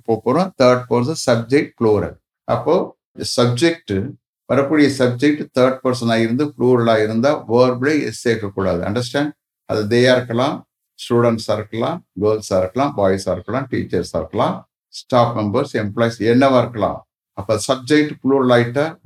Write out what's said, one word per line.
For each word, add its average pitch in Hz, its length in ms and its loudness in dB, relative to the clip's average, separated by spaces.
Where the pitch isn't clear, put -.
போப் 113 180 0
போறோம். 165 240 0
தேர்ட் 123 300 6
பர்சன் 120 280 -2
சப்ஜெக்ட் 120 500 0
ப்ளூரல். 104 360 0
அப்போ 139 200 0
சப்ஜெக்ட், 123 580 0
வரக்கூடிய 139 360 2
சப்ஜெக்ட் 131 440 0
தேர்ட் 127 280 2
பர்சனா 120 300 0
இருந்து 127 200 -2
ப்ளூரலா 120 380 2
இருந்தா 113 260 0
வெர்ப்ல 127 380 2
எஸ் - 160 -12
சேர்க்கக்கூடாது. 98 640 -2
அண்டர்ஸ்டாண்ட்? 131 420 -2
அது 110 100 0
they-ஆ 123 240 6
இருக்கலாம், 123 380 -2
ஸ்டூடெண்ட்ஸா 117 560 2
இருக்கலாம், 120 380 -6
கேர்ள்ஸா 107 400 0
இருக்கலாம், 131 360 -2
பாய்ஸா 95 380 0
இருக்கலாம், 120 340 -8
டீச்சர்ஸா - 500 -4
இருக்கலாம், 135 340 -4
ஸ்டாஃப் 123 400 2
மெம்பர்ஸ், 110 340 -2
எம்ப்ளாயிஸ், 117 360 -4
என்னவா 131 300 4
இருக்கலாம். 92 360 -4
அப்ப 104 180 -2
சப்ஜெக்ட் 147 440 0
ப்ளூரல் 131 340 2
ஆயிட்டா 120 280 0